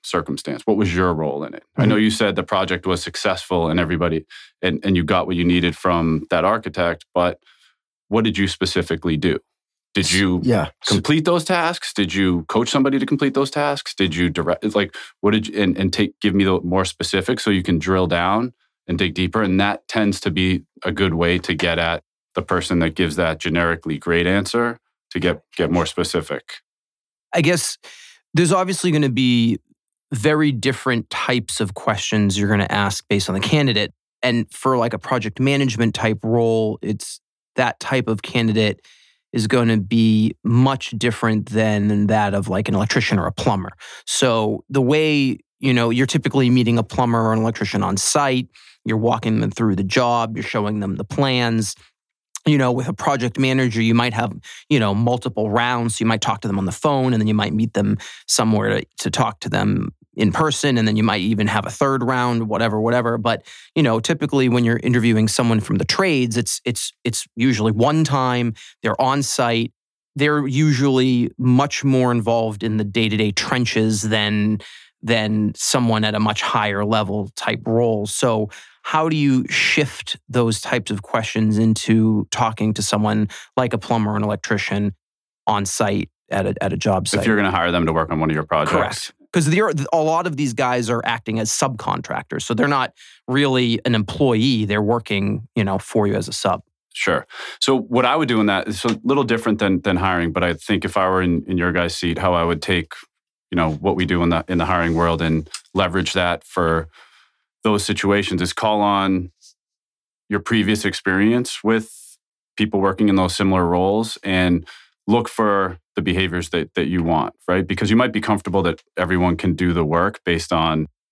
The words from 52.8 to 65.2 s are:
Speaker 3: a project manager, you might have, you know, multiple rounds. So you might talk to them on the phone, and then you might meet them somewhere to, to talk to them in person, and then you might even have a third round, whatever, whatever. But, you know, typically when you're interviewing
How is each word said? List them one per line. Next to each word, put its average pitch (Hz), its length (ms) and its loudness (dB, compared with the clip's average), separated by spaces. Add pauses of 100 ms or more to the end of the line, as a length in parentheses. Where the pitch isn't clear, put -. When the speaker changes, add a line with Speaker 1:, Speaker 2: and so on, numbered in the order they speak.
Speaker 3:
a 180 40 -4
project 123 460 -2
manager, 131 420 0
you 113 140 4
might 120 200 2
have, 113 180 -2 (360)
you 143 120 2
know, 104 160 2
multiple 113 520 0
rounds. 117 480 0
So - 60 -4
you 110 60 2
might 110 120 0
talk 107 200 -2
to 113 80 -6
them 98 100 -2
on 95 60 0
the 90 80 -2
phone, 131 420 0
and 110 60 2
then 107 80 2
you 107 60 2
might 104 200 0
meet 107 200 0
them 104 240 0 (280)
somewhere 107 540 0
to, - 60 -10 (120)
to - 140 -4
talk - 280 -2
to - 80 -8
them 98 440 0 (240)
in - 160 2
person, 147 440 0
and 110 120 2
then 107 80 2
you 107 80 2
might 104 160 0
even 101 260 0
have 101 200 0
a - 40 -6
third 135 320 -2
round, 120 460 0
whatever, 107 320 0
whatever. 117 360 0
But, 113 300 -2 (300)
you 160 80 4
know, 113 160 2
typically 135 480 0
when 123 160 4
you're 117 180 2
interviewing 113 460 4